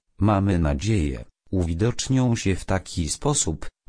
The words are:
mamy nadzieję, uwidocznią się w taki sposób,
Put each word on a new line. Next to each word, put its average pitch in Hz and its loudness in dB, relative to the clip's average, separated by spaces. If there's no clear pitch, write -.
mamy 98 4
nadzieję, 73 0
uwidocznią 110 0
się 98 0
w - -8
taki 92 -2
sposób, 101 -2